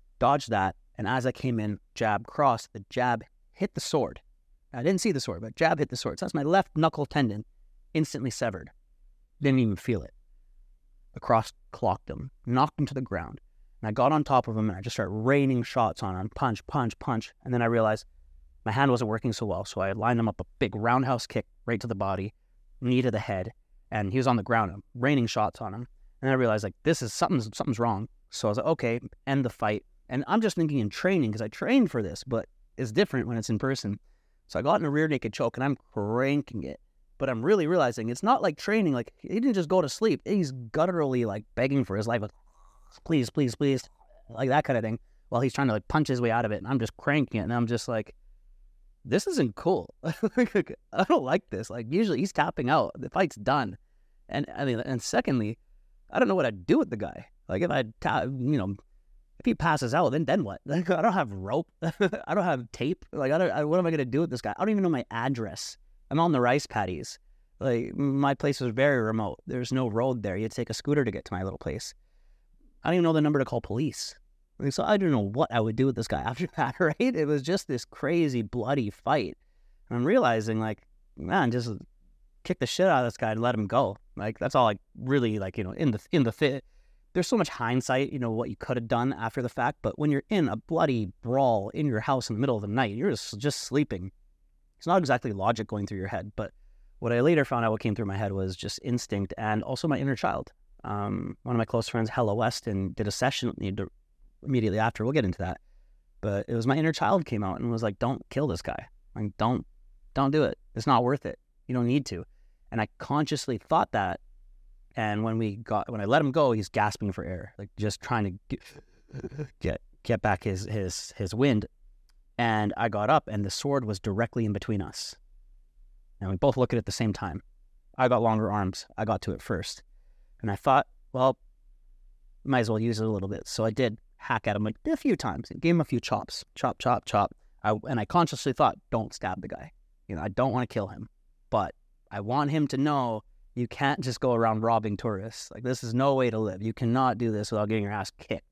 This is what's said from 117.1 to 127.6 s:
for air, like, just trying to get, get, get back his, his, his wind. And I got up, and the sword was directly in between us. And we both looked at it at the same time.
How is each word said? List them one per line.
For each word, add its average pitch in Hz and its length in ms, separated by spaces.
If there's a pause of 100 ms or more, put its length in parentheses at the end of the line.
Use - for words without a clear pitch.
for - 100
air, 90 340
like, 101 200
just 104 240
trying 113 240
to 92 140 (100)
get, - 1000 (140)
get, - 200 (220)
get 113 180
back 101 220
his, 98 220
his, 95 500
his 101 180
wind. 113 320 (720)
And 110 380
I 113 140
got 104 200
up, 151 220
and 101 140
the 95 40
sword 139 360
was 107 160
directly 113 420
in 104 80
between 101 300
us. - 340 (1040)
And 95 100
we 95 60
both 139 220
looked 127 160
at 120 40
it - 20
at 107 60
the 98 60
same 107 220
time. 90 280 (560)